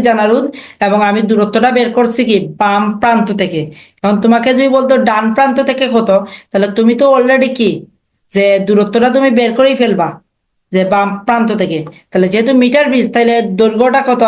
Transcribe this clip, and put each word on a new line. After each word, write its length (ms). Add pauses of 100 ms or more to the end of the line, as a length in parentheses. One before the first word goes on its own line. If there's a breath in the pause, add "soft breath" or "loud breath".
জানা 240
রোধ, 140 (420 loud breath)
এবং 120 (100)
আমি 200
দূরত্বটা 480
বের 200
করছি 320
কি? 80 (240)
বাম 220 (180)
প্রান্ত 260 (140)
থেকে। 200 (400 loud breath)
এখন 220
তোমাকে 340
যদি 200
বলতো 160 (160)
ডান 160 (100)
প্রান্ত 220 (120)
থেকে 160 (100)
কত, 140 (400 loud breath)
তাহলে 180 (100)
তুমি 240
তো 40 (120)
already 400
কি, 120 (680)
যে 100 (220)
দূরত্বটা 480
তুমি 140 (100)
বের 180
করেই 240
ফেলবা, 280 (640)
যে 80 (120)
বাম 160 (180)
প্রান্ত 220 (120)
থেকে। 180 (300 loud breath)
তাহলে 240
যেহেতু 180 (100)
মিটার 300
ব্রিজ, 240
তাহলে 200 (240)
দৈর্ঘ্যটা 500
কত 180